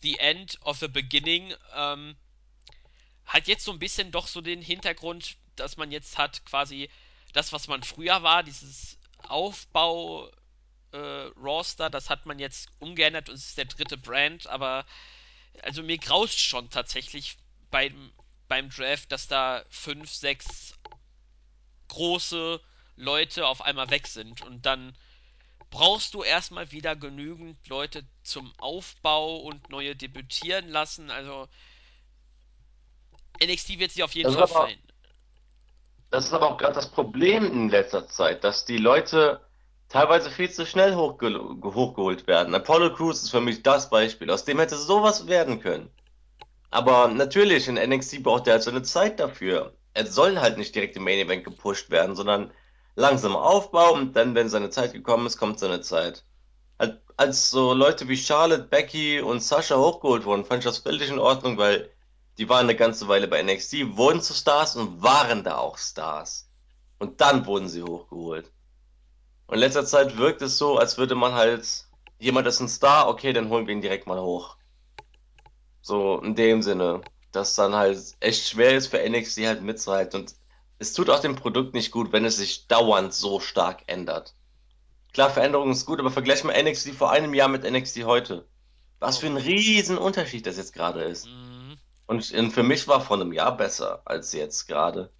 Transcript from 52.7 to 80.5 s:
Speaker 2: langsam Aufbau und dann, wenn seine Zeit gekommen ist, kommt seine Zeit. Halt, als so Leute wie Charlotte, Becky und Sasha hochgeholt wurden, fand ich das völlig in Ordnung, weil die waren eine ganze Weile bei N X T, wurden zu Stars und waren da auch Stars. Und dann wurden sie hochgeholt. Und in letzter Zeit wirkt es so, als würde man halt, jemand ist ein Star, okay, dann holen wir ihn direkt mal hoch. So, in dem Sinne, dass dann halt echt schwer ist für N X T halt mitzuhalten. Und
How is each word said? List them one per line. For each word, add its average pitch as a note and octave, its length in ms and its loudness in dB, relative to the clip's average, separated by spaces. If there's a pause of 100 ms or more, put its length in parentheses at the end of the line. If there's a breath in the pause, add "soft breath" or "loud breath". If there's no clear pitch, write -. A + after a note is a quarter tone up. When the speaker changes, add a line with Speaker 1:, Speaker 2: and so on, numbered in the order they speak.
Speaker 2:
langsam B2 380 2
Aufbau E3+ 560 6
und C3+ 220 0
dann, A#2 220 2
wenn A#2 120 4
seine G#2 220 -2
Zeit A#2+ 240 -2
gekommen A#2 340 0
ist, A2+ 100 -6
kommt G#2+ 220 -4
seine F2+ 220 -2
Zeit. E2+ 420 -4 (560)
Halt, A2+ 220 -2 (160)
als C3+ 320 2
so B2+ 240 4
Leute C3+ 340 4
wie C3 80 0
Charlotte, D#3 480 2
Becky D3 560 0
und A#2 220 -2
Sasha D3 340 2
hochgeholt C3 480 4
wurden, G2+ 220 0
fand B2 140 0
ich B2 60 -6
das A#2 120 -2
völlig D3 320 -4
in C#3 100 -4
Ordnung, B2+ 380 2
weil G#2 320 2 (480)
die G#2+ 100 -4
waren B2 180 6
eine A2+ 100 4
ganze A2+ 340 2
Weile G2 180 4
bei D#2+ 120 2
N F#2 100 0
X F#2+ 200 -2
T, B2+ 280 -6
wurden D#3 240 4
zu - 120 -4
Stars D3+ 420 2
und F2+ 280 -6
waren A#2+ 400 4
da E2 140 -2
auch C2 200 -4
Stars. - 720 -10 (480)
Und - 240 -4
dann C#3+ 240 4
wurden G2 220 -2
sie F2 160 -10
hochgeholt. E2+ 680 -10 (960)
Und - 80 -4
in A2+ 40 2
letzter C3+ 260 2
Zeit C#3 320 4
wirkt C#3+ 240 2
es C3 160 -4
so, C#3+ 200 2
als A#2 200 2
würde B2+ 180 0
man B2 180 2
halt, A#2 520 0 (340)
jemand B2+ 280 2
ist A#2+ 140 0
ein A#2+ 80 -4
Star, C#3 380 6
okay, A#2+ 260 -2
dann A2+ 160 0
holen A2+ 180 0
wir G#2 60 -4
ihn G#2 80 -4
direkt G2 260 -4
mal F#2 120 -4
hoch. F2 380 -6 (1200)
So, G2 380 0
in G#2+ 160 -4
dem A2+ 260 4
Sinne, F2+ 400 0 (300)
dass G2 240 -2
dann G2+ 200 2
halt G2 240 2 (220)
echt - 260 0
schwer A#2 240 4
ist C3+ 160 2
für - 140 0
N A2 120 0
X A2+ 220 -4
T A2 120 -2
halt G#2 140 -2
mitzuhalten. G2 600 -4
Und - 140 -18 (420)